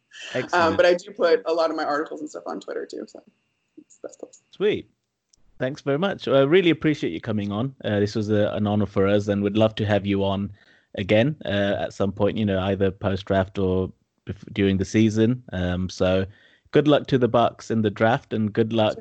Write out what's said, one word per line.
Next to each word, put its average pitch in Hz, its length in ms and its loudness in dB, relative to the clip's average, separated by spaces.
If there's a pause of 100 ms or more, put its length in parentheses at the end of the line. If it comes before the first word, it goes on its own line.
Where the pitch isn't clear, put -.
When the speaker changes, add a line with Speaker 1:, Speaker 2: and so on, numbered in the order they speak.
(340)
Speaker 1:
Excellent. 127 200 -4
Speaker 2:
Um, 165 240 2
but 175 80 6
I 175 80 6
do 185 180 -6
put 165 340 2
a 160 80 -2
lot 165 180 0
of 160 40 -6
my 156 100 -4
articles 147 360 -4
and 151 80 -12
stuff - 160 -14
on 170 140 -8
Twitter - 260 -10
too. - 220 -12
So - 160 -20 (540)
that's, - 260 -20
that's - 140 -16
cool. - 140 -18 (200)
Speaker 1:
Sweet. 185 360 -2 (720)
Thanks 135 220 -6
very 139 180 -2
much. - 280 -4
I 135 140 4
really 165 300 4
appreciate 151 420 -2
you - 80 -8
coming 101 300 -4
on. 123 240 -4 (100)
Uh, 104 140 0
this 104 160 0
was 107 160 -2
a, 104 220 2
an 104 120 -2
honor 104 220 2
for 95 200 0
us, 101 200 2
and 101 160 0
we'd 101 140 0
love 110 180 4
to 107 100 -2
have 101 220 0
you 98 180 0
on 98 260 -4 (440)
again, 110 400 2 (100)
uh, 101 340 -2
at - 140 -6
some 98 180 -2
point, 101 240 0
you 107 100 -2
know, 95 160 0
either 98 280 0
post-draft 95 680 -2
or 92 320 0 (340)
bef-, - 280 -14
during 98 240 2
the 92 80 -2
season. 110 580 2 (100)
Um, 90 340 -2
so 92 380 0 (460)
good 147 160 4
luck 147 200 4
to 131 120 2
the 120 80 4
Bucks 117 420 0
in 113 140 0
the 104 80 0
draft, 113 420 0
and 107 180 -2
good 110 220 0
luck, 107 280 2